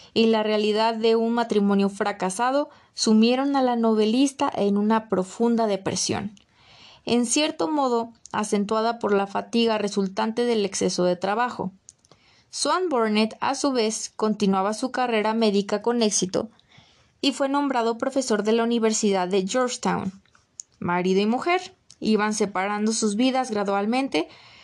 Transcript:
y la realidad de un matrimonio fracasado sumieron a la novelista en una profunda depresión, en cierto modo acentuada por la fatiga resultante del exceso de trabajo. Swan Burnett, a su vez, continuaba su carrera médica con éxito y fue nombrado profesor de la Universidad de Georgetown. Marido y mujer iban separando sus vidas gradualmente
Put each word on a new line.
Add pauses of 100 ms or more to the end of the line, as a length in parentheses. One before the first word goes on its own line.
(120)
y
la
realidad
de
un
matrimonio
fracasado (240)
sumieron
a
la
novelista
en
una
profunda
depresión, (680)
en
cierto
modo (180)
acentuada
por
la
fatiga
resultante
del
exceso
de
trabajo. (800)
Swan
Burnett,
a
su
vez,
continuaba
su
carrera
médica
con
éxito (720)
y
fue
nombrado
profesor
de
la
Universidad
de
Georgetown. (560)
Marido
y
mujer (240)
iban
separando
sus
vidas
gradualmente (360)